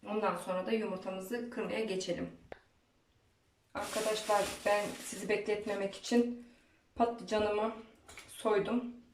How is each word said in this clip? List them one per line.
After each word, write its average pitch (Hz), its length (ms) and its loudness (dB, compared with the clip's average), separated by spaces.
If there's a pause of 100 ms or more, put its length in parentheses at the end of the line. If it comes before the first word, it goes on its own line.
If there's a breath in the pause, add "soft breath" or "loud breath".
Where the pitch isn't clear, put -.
Ondan 202 320 0
sonra 185 280 -2
da 220 60 0
yumurtamızı 190 760 -2
kırmaya 220 360 -2
geçelim. 185 460 -2 (1400)
Arkadaşlar, 214 720 2 (200)
ben 208 200 4 (200)
sizi 196 240 -8
bekletmemek 208 680 0
için 240 520 2 (480 loud breath)
patlıcanımı 214 800 2 (560)
soydum. 226 680 2 (180)